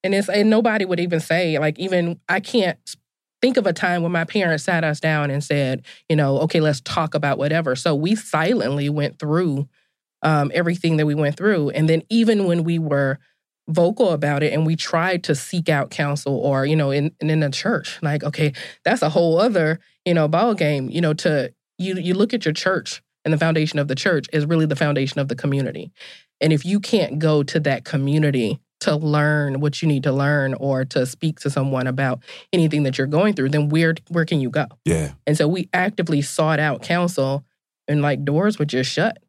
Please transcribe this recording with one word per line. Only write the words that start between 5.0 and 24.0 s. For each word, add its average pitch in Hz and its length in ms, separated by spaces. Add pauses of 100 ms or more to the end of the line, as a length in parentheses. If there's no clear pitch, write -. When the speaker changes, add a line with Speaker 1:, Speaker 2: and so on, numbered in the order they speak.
Speaker 1:
down 151 300
and 143 120
said, 135 420 (240)
you 160 80
know, 139 260
"Okay, 160 180
let's 151 220
talk 160 320
about 147 240
whatever." 147 360
So 156 220
we 175 180
silently 156 720
went 147 300
through, 151 480 (560)
um, 147 320
everything 170 440
that 151 80
we 147 100
went 147 200
through. 175 340
And 156 180
then 160 200
even 220 380
when 170 160
we 170 160
were 139 400 (500)
vocal 180 440
about 147 320
it - 80
and 156 120
we 160 120
tried 175 480
to 156 100
seek 165 340
out 143 220
counsel 143 460
or, 135 280
you 151 120
know, 143 160
in, 147 180 (100)
and 151 100
in 156 120
a 143 80
church, - 500
like, 151 220
okay, 151 300 (320)
that's 220 180
a 156 60
whole 170 320
other, 175 400 (240)
you 175 100
know, 156 140
ball 208 260
game, 147 340
you 165 120
know, 156 140
to, 151 380 (260)
you, 185 180
you 180 180
look 202 180
at 240 120
your 156 100
church - 480 (220)
and 160 100
the 147 40
foundation 160 420
of 143 80
the 131 80
church 160 360